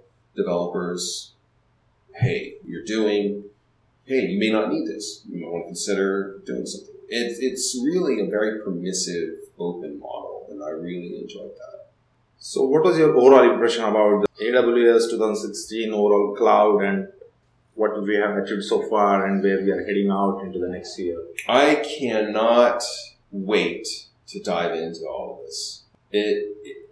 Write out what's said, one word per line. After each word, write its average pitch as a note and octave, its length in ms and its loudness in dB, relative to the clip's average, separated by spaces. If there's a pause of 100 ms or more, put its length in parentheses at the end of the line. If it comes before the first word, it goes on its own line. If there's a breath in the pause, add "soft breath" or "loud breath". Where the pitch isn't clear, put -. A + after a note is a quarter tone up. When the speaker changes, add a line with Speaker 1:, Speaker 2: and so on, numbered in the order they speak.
(360)
Speaker 1:
developers, F2+ 960 -6 (840)
"Hey, - 400 -4 (100)
you're - 180 -12
doing, G#2 600 0 (600)
hey, C3 200 0
you G2 140 -2
may A2 100 2
not G#2+ 220 0
need - 160 -2
this. - 420 -10
You F2+ 120 -12
might E2 100 -12
want E2+ 140 -8
to - 20 -16
consider G2 760 -2
doing - 200 -6
something." - 300 -14 (140)
It's, A#2+ 300 -4
it's B2+ 440 -4
really C#3+ 360 0
a F#2+ 100 -2
very G#2+ 340 -2
permissive, F2 720 -6 (240)
open E2+ 400 -8
model, - 500 -14
and - 140 -14
I D#2 60 -8
really E2+ 520 -10
enjoyed - 340 -14
that. - 300 -20 (540)
Speaker 2:
So - 240 -4
what D3 200 4
was E3+ 140 4
your D#3 180 6
overall B2 360 10
impression A#2 320 2
about G#2 420 4 (120)
the G#2+ 120 -2
A - 40 0
W A#2+ 420 6
S A2+ 140 4
two A2+ 100 -2
thousand G2+ 340 -2
sixteen A2 400 -6
overall G#2 420 4
cloud G#2 480 6
and G2 240 -2 (680)
what G#2+ 280 -2
we G#2 120 0
have G2+ 220 2
achieved G2 260 -4
so - 240 0
far G2+ 380 4
and G2 160 0
where G2 180 2
we F#2+ 120 2
are - 120 -2
heading G2+ 280 0
out G2 320 0
into F2+ 160 -8
the F2+ 80 -4
next F2+ 320 -10
year? F2 200 -6 (280)
Speaker 1:
I D3 360 4 (140)
cannot A2+ 840 2 (480)
wait F#2+ 560 -2 (400)
to G2+ 160 -14
dive E2+ 320 -2
into E2 320 -8
all - 320 -10
of - 80 -16
this. - 340 -12 (300)
It, - 520 -2
it, - 140 -16 (140)